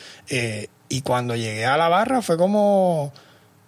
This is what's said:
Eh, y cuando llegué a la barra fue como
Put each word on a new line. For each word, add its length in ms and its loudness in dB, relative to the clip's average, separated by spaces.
Eh, 420 -4
y 120 -4
cuando 340 -2
llegué 320 -4
a 100 2
la 120 2
barra 340 2
fue 120 0
como 760 2